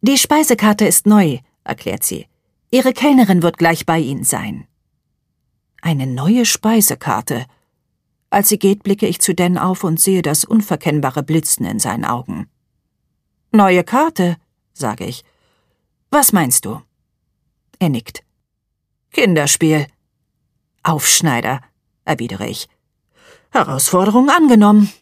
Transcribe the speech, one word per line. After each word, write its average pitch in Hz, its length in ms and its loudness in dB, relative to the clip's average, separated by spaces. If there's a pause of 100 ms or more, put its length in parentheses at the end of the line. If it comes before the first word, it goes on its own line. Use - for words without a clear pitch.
"Die 269 180 2
Speisekarte 220 640 2
ist - 220 0
neu", 190 320 4 (240)
erklärt - 400 -8
sie. - 240 -8 (460)
"Ihre 254 200 2
Kellnerin 240 500 4
wird 170 140 0
gleich 165 300 0
bei 165 140 0
Ihnen 139 240 -4
sein." 104 420 -6 (1120)
Eine 139 280 -4
neue 165 360 0
Speisekarte. 143 1000 -2 (840)
Als 202 200 0
sie 208 100 -2
geht, 202 240 0
blicke 202 240 -2
ich - 140 -4
zu - 120 -2
Dan 175 260 0
auf 185 260 -2
und 165 160 -2
sehe 190 220 0
das 151 220 -2
unverkennbare 151 760 -2
Blitzen 156 420 -2
in 107 140 -6
seinen - 260 -4
Augen. - 440 -8 (1040)
"Neue 185 320 4
Karte?", 220 540 -2 (340)
sage 113 320 -8
ich. - 180 -12 (880)
"Was 277 220 2
meinst 151 320 0
du?" 110 180 -12 (960)
Er 170 120 0
nickt. - 340 -8 (880)
"Kinderspiel." 156 720 0 (960)
"Aufschneider", 135 800 -2 (440)
erwidere 113 440 -6
ich. - 200 -12 (840)
"Herausforderung 202 800 2
angenommen. 214 720 6